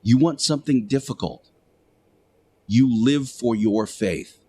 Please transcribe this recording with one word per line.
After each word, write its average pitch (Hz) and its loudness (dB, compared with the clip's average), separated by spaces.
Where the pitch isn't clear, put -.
You 113 4
want 151 2
something 139 0
difficult. - -6
You 120 4
live 139 0
for 120 -2
your 107 0
faith. 92 -6